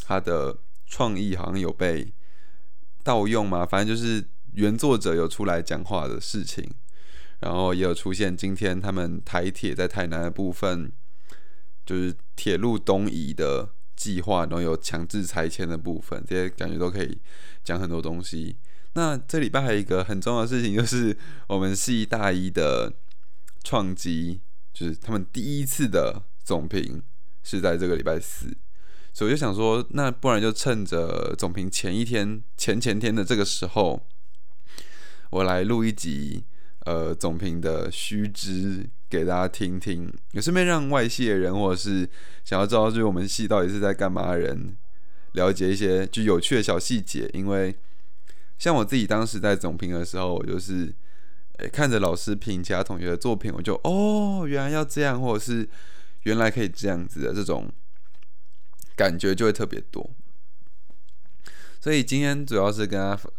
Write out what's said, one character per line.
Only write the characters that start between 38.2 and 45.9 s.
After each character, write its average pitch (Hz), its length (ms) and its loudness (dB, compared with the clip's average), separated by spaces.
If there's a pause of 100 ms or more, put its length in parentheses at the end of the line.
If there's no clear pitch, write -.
知 98 640 -2 (180)
给 80 160 0
大 90 160 2
家 92 80 2
听 92 320 -2
听， 87 320 -2 (200)
也 101 100 -2
顺 165 100 0
便 180 140 4
让 160 240 2
外 131 180 4
系 117 220 0
的 101 80 4
人 92 160 2
或 101 160 2
者 92 60 2
是 95 340 0 (340)
想 - 160 0
要 101 60 4
知 101 80 0
道 110 160 6
就 110 60 0
是 113 80 2
我 104 80 4
们 92 160 0
系 104 200 -2
到 104 140 4
底 90 80 2
是 101 100 -2
在 98 140 2
干 98 180 0
嘛 90 200 0
的 90 80 2
人， 87 360 -2 (580)
了 90 200 4
解 92 160 2
一 98 60 2
些 98 320 2